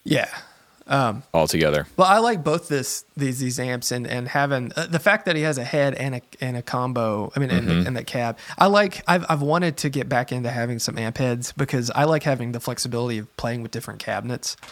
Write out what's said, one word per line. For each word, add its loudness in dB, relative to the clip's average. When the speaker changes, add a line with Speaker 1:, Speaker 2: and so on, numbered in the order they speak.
Speaker 1:
Yeah. 2
Um, 0
Speaker 2:
altogether. 2
Speaker 1:
well, 6
I 8
like 2
both 0
this, -4
these, -2
these -2
amps -4
and, -4
and -4
having, 0
uh, -2
the 0
fact 4
that 2
he 0
has 0
a -6
head 2
and -4
a, -8
and -4
a -4
combo, 0
I 0
mean, 0
and, 2
Speaker 2:
Mm-hmm. 2
Speaker 1:
and -2
the -6
cab. -4
I 6
like, 4
I've, 4
I've 2
wanted 2
to 0
get -2
back 0
into -2
having -2
some -4
amp -2
heads 0
because -2
I 2
like 4
having 0
the -6
flexibility -2
of -10
playing -4
with -10
different -10
cabinets. -6